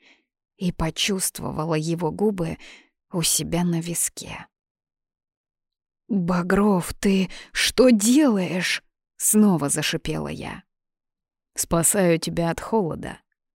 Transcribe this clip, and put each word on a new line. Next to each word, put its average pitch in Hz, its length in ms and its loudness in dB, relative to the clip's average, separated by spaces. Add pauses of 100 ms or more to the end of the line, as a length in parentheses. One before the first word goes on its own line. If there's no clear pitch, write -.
(560)
И 175 160 -4
почувствовала 165 1040 -4
его 160 360 -2
губы 180 480 -2 (540)
у 175 100 -2
себя 165 420 0
на 170 160 0
виске. - 680 -8 (1600)
«Багров, 185 840 0
ты 190 360 0 (220)
что - 380 4
делаешь?» 208 920 2 (340)
снова 190 520 4
зашипела 151 600 -4
я. - 360 -12 (960)
«Спасаю 170 580 2
тебя 170 300 -2
от 160 100 -4
холода», - 600 -4 (360)